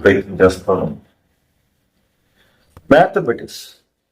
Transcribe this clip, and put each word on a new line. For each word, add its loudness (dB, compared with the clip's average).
ప్రయత్నం 0
చేస్తాను. 0
మ్యాథమెటిక్స్ 0